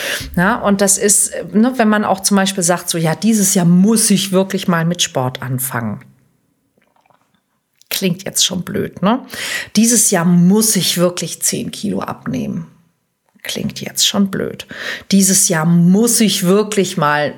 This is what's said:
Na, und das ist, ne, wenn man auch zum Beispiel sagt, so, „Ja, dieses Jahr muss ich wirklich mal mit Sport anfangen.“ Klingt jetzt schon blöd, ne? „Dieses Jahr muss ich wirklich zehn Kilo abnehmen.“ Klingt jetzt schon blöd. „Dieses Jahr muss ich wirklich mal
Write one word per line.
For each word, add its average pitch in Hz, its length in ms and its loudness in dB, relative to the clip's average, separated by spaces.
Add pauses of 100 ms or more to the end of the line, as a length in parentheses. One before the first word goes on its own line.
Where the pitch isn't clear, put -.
(360)
Na, 196 260 2
und 202 200 2
das 196 160 2
ist, - 340 0 (220)
ne, 233 240 2
wenn 220 100 4
man 214 160 2
auch - 160 0
zum - 160 0
Beispiel 190 280 0
sagt, 175 260 0
so, 170 80 -4
„Ja, 160 180 0
dieses 208 380 2
Jahr 175 120 4
muss 196 460 4
ich 185 220 0
wirklich 190 340 0
mal 165 160 0
mit 170 180 -2
Sport 131 400 -4
anfangen.“ 123 600 -6 (1900)
Klingt 185 340 -2
jetzt - 220 -2
schon 180 180 -4
blöd, - 380 -8
ne? 226 200 0 (540)
„Dieses 233 360 2
Jahr 170 140 2
muss 185 500 4
ich 175 220 -2
wirklich 175 440 -2
zehn - 300 -4
Kilo 196 300 -6
abnehmen.“ - 680 -8 (720)
Klingt - 380 -8
jetzt - 280 -2
schon 202 240 0
blöd. - 340 -8 (460)
„Dieses 190 380 2
Jahr 160 160 0
muss 180 540 4
ich 196 260 0
wirklich 196 520 0
mal 147 400 0